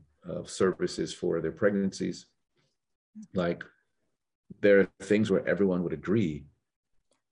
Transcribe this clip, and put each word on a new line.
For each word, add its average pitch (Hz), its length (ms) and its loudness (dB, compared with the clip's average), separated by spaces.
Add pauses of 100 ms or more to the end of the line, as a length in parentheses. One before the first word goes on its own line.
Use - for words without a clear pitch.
(240)
of 87 260 -10
services 90 640 -2
for 85 280 -4
their 80 120 -4
pregnancies. 98 760 -2 (1080)
Like, 87 280 -2 (1000)
there 101 200 8
are 95 80 2 (120)
things 104 300 2
where 95 160 2
everyone 90 360 2
would 85 100 -4
agree, 80 520 0 (880)